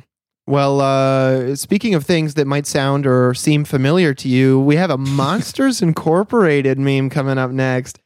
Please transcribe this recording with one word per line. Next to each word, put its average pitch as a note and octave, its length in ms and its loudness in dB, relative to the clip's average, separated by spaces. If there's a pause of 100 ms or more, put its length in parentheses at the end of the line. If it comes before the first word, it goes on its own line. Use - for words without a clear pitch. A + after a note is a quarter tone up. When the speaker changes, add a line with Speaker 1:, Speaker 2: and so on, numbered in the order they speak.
(480)
Speaker 1:
Well, C#3 320 0
uh, C3+ 760 0
speaking G3+ 400 -2
of D3 100 -2
things D#3 300 -2
that D3+ 100 0
might C#3+ 220 -4
sound C#3 400 0
or B2+ 260 2
seem D3 320 0
familiar D3 480 0
to C3+ 160 -10
you, C3 300 4
we D3 160 2
have F3 160 2
a C3 60 -2
Speaker 2:
<laughs> - 0 -
Speaker 1:
Monsters D3+ 840 -2
Incorporated D#3+ 960 2
meme C3+ 320 0
coming C3+ 300 -2
up C3 100 -2
next. B2+ 560 -4